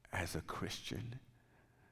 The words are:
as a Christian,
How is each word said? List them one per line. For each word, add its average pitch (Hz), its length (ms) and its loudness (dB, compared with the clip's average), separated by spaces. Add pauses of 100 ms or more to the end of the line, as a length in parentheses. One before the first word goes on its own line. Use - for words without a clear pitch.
(120)
as 90 220 4
a 82 60 2
Christian, - 800 0 (720)